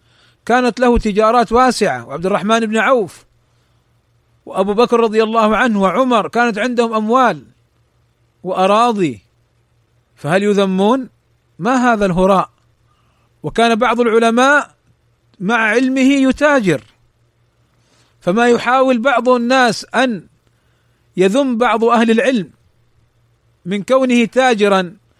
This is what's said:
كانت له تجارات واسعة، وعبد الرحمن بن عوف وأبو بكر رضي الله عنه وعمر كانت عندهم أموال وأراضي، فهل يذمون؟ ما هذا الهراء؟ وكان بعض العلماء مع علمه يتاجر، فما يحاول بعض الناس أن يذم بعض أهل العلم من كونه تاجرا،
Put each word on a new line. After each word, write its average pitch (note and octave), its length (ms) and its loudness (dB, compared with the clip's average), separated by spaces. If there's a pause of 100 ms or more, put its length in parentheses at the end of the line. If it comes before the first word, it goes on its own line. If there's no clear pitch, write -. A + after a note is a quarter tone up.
(460)
كانت A#3+ 340 0
له A#3+ 180 2
تجارات A3 540 0
واسعة، G#3 540 0
وعبد D3 200 -8
الرحمن G3+ 340 -2
بن A3 160 -4
عوف A3 480 -2 (1200)
وأبو G3 280 -4
بكر A#3 260 0
رضي A3 220 0
الله A3 340 0
عنه G#3 260 0
وعمر G3+ 460 0
كانت A3+ 300 -2
عندهم A#3 360 -2
أموال A3 480 0 (1000)
وأراضي، F#3+ 760 0 (960)
فهل E3+ 260 -2
يذمون؟ G3+ 680 0 (500)
ما A#3+ 340 0
هذا G#3 140 -2
الهراء؟ F#3 440 0 (920)
وكان A3+ 320 0
بعض A#3 260 0
العلماء A#3 760 2 (680)
مع G3+ 140 -4
علمه A#3+ 460 0
يتاجر، C4 840 0 (1400)
فما A3+ 280 0
يحاول B3+ 500 2
بعض A#3 300 0
الناس B3 680 0
أن A3+ 320 -2 (880)
يذم A#3 420 0
بعض A3+ 260 0
أهل A#3 260 2
العلم A3 400 0 (1120)
من G3 180 -6
كونه B3+ 420 2
تاجرا، G3+ 720 0 (240)